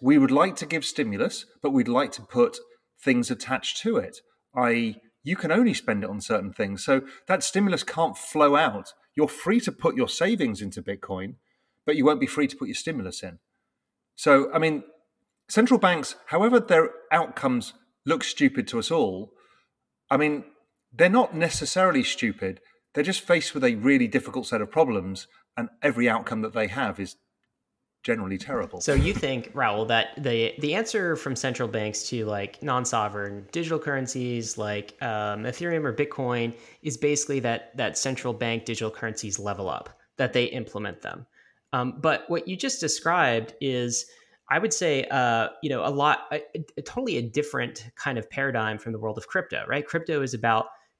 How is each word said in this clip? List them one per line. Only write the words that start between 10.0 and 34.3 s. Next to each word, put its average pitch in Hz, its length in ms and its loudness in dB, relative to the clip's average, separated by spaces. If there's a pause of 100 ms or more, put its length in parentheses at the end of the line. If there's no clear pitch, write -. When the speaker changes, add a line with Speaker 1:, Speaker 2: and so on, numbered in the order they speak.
Speaker 1:
savings 160 520 0
into 95 220 -8
Bitcoin, 98 540 -8 (500)
but 151 100 2
you 135 80 4
won't 147 160 6
be 135 60 2
free 143 220 0
to - 80 -14
put 120 120 -8
your - 60 -6
stimulus 117 480 -8
in. 87 160 -14 (760)
So, 139 380 6
I 160 60 2
mean, 156 260 0 (640)
central 233 320 4
banks, 175 360 2 (100)
however 226 340 4
their 165 300 6 (200)
outcomes 127 600 0 (320)
look 147 180 0
stupid 135 460 0
to 120 100 -4
us 110 120 -2
all, 101 420 0 (800)
I 139 80 4
mean, 151 260 0 (480)
they're 165 160 6
not 226 260 4
necessarily 165 680 2
stupid. 98 580 -4 (320)
They're 147 120 0
just 185 180 -2
faced 175 320 2
with 131 100 2
a 120 120 4
really 123 320 4
difficult 123 380 -2
set 110 140 -2
of 104 100 -4
problems, 101 560 0 (300)
and 117 140 -4 (120)
every 120 260 2
outcome 110 340 0
that 110 100 -4
they 110 160 0
have 101 320 -4
is 95 160 -8 (880)
generally 98 340 -2
terrible. 104 420 -6
Speaker 2:
So 143 140 0
you 160 180 4
think, 131 420 -4
Raoul, 113 320 0
that 117 360 0
the, 117 380 0
the 147 140 -2
answer 196 420 -2
from 135 180 -4
central 123 340 -2
banks 107 420 -4
to, 117 160 -4
like, 101 360 -6
non-sovereign 104 880 -2
digital 165 280 -2
currencies 123 760 -4